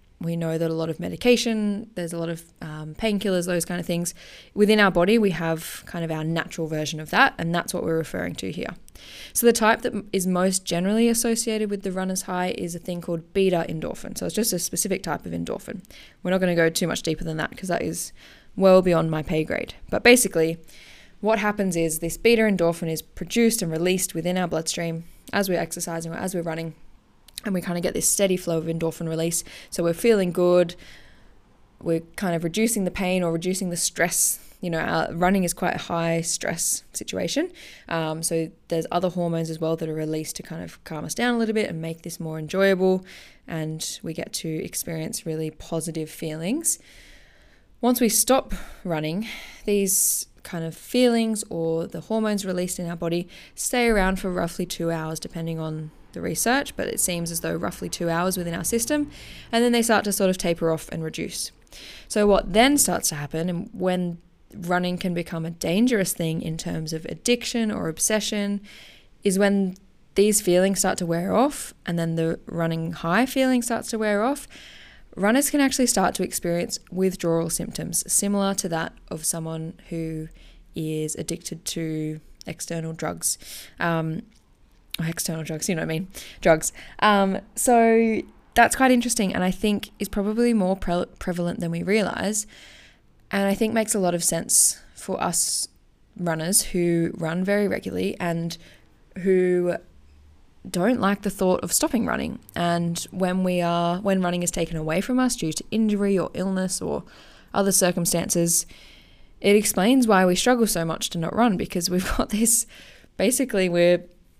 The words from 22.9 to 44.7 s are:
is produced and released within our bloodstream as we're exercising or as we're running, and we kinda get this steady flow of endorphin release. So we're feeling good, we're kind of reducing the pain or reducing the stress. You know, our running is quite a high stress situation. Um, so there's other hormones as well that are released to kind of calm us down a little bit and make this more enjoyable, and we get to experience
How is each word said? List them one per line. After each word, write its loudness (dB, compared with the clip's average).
is -4
produced 0
and -2
released 0
within -2
our 0
bloodstream -4
as 0
we're 0
exercising -6
or -8
as -6
we're -4
running, -6
and -2
we -2
kinda -4
get -2
this -2
steady 2
flow -2
of -4
endorphin -4
release. -2
So -2
we're 2
feeling 4
good, 4
we're -2
kind -2
of -4
reducing 0
the -2
pain 0
or 0
reducing -2
the -4
stress. 0
You -6
know, -2
our 0
running 4
is -2
quite -2
a -6
high -2
stress -4
situation. -4
Um, -4
so -2
there's -2
other 2
hormones -2
as -8
well 0
that -6
are -6
released -6
to -12
kind -12
of -16
calm -10
us -8
down 0
a 0
little 0
bit -2
and -8
make -8
this -12
more -6
enjoyable, 2
and -6
we -8
get -8
to -6
experience -6